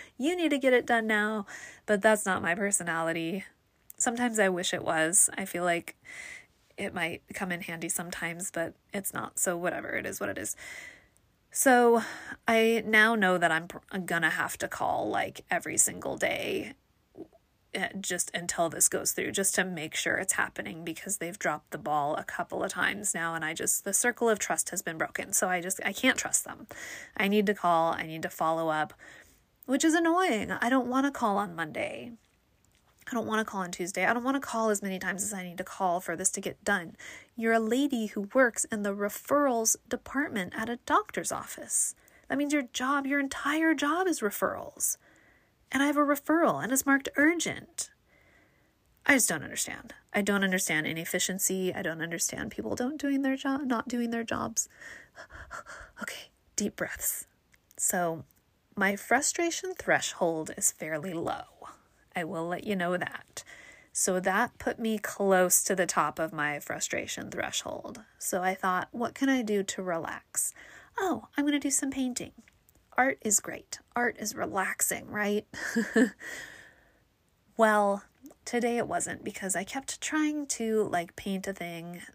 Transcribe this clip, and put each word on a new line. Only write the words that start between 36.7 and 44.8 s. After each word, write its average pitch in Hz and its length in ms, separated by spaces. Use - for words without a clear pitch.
You're 226 160
a 226 80
lady 240 460
who 202 260
works 254 340
in 208 160
the 202 120
referrals 226 840
department 254 680
at 226 140
a 240 160
doctor's 320 440
office. - 640
That 269 100
means 285 160
your 285 80
job, 269 340
your 285 140
entire 302 540
job 302 320
is 330 140
referrals. - 760